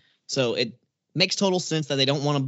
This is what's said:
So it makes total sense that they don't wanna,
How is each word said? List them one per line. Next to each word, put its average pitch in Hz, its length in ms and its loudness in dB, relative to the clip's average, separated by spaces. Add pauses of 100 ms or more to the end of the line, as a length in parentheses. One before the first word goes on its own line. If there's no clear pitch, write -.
(260)
So 120 280 0
it 117 240 -2 (360)
makes 190 200 0
total 185 240 2
sense 160 300 -4
that 143 80 -2
they 135 80 0
don't 139 180 2
wanna, 143 260 0